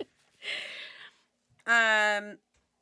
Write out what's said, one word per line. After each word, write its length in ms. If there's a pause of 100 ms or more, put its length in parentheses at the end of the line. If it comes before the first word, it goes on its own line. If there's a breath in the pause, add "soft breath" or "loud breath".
(1600 loud breath)
Um, 720 (440)